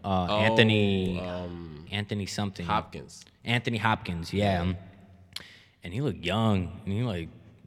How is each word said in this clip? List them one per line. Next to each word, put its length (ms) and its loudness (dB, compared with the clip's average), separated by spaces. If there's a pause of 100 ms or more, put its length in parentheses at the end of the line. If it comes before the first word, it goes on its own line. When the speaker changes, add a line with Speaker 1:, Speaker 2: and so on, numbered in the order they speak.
Speaker 1:
Uh, 280 2
Speaker 2:
Oh, 80 2
Speaker 1:
Anthony, 840 4
Speaker 2:
um, 680 -8
Speaker 1:
Anthony 360 -4
something. 380 -4
Speaker 2:
Hopkins. 600 -6 (200)
Speaker 1:
Anthony 320 0
Hopkins, 560 -2
yeah. 300 2
Speaker 2:
Yeah. 100 2 (1080)
Speaker 1:
And 100 -8
he 80 -4
looked 240 -4
young. 600 2
And 100 -4
he, 80 0
like, 260 -4 (380)